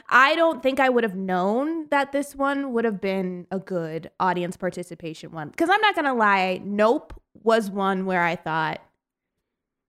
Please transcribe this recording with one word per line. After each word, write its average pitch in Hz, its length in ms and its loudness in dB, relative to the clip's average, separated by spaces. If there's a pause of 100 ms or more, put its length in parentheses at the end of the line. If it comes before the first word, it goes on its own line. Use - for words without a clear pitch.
I 269 280 6
don't 330 260 2
think 262 160 0
I 269 100 4
would 240 140 2
have 196 140 -4
known 214 720 -2
that 277 220 0
this 277 240 -4
one 277 360 -2
would 226 120 0
have 214 160 -2
been 185 500 -4
a 190 80 -4
good 165 500 -6 (120)
audience 180 360 0
participation 170 760 -10
one. 151 180 -10
'Cause 320 200 0
I'm 415 100 4
not 427 160 2
gonna 285 180 0
lie, 196 500 2
Nope 214 560 0 (220)
was 220 280 4
one 190 360 -2
where 185 160 0
I 170 140 0
thought, 160 440 -4 (1080)